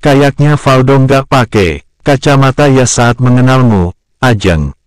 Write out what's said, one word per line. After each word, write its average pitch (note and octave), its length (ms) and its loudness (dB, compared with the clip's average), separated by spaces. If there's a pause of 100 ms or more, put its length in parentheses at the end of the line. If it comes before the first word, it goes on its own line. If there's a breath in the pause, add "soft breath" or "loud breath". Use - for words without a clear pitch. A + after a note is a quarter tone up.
"Kayaknya C#3+ 560 0
Valdo C3+ 400 2
nggak C3+ 320 0
pakai G2+ 560 -2 (160)
kacamata C#3 640 0
ya C3 160 2
saat A#2+ 400 -2
mengenalmu, B2 720 0 (240)
Ajeng," F#2 560 -2 (120)